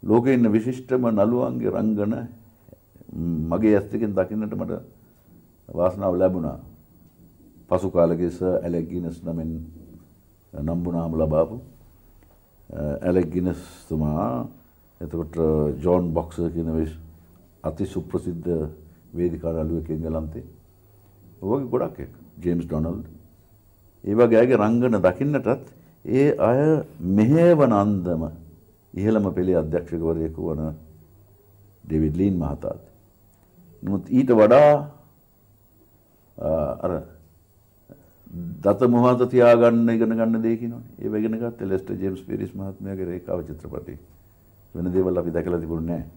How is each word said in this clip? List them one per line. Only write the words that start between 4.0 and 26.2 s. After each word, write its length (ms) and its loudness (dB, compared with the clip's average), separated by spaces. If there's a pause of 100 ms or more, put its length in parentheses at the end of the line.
දකින්නට 420 -4
මට 180 -6 (960)
වාසනාව 460 0
ලැබුණා. 420 0 (1080)
පසු 260 -2
කාලෙක 360 2
සර් 340 -2
ඇලෙක් 280 -4
ගිනස් 320 -8
නමින් 300 -6 (1040)
නම්බුනාම 600 -4
ලබාපු, 440 0 (1080)
අ, 120 -10 (200)
ඇලෙක් 280 2
ගිනස් 300 -2 (260)
තුමා, 640 -2 (540)
එතකොට 340 -8 (440)
ජෝන් 340 2
බොක්සර් 360 -4
කියන 240 -4
විශ්-, 240 -4 (640)
අති 260 -6
සුප්‍රසිද්ධ 640 -6 (600)
වේදිකා 440 -4
නළුවෙක් 360 -4
එංගලන්තේ. 540 -6 (920)
ඔය 260 -2
වගේ 60 -10
ගොඩක් 300 -4
එක්. 120 -12 (240)
ජේම්ස් 300 -2
ඩොනල්ඩ්. 400 -4 (1000)
ඒ 100 -2
වගේ 260 6
අයගේ 160 4
රංගන 460 2
දකින්නටත් 640 0 (380)
ඒ 240 2 (100)